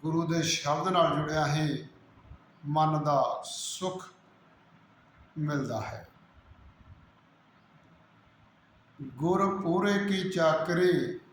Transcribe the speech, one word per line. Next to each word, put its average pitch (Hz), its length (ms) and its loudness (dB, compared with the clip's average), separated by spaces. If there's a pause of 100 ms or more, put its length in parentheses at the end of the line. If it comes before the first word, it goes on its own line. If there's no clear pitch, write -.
ਗੁਰੂ 160 260 0
ਦੇ 165 140 0
ਸ਼ਬਦ 151 460 0
ਨਾਲ 165 300 4
ਜੁੜਿਆਂ 151 300 0
ਹੀ 147 400 0 (800)
ਮਨ 156 380 2
ਦਾ 127 420 2
ਸੁਖ - 640 -8 (1300)
ਮਿਲਦਾ 135 440 -2
ਹੈ। 104 260 -12 (3000)
"ਗੁਰ 185 600 0
ਪੂਰੇ 196 380 2
ਕੀ 190 300 -2
ਚਾਕਰੀ 170 880 2 (140)